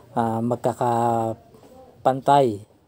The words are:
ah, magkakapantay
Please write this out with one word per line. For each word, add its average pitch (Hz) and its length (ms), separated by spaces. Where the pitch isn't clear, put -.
ah, 113 260
magkakapantay 120 2250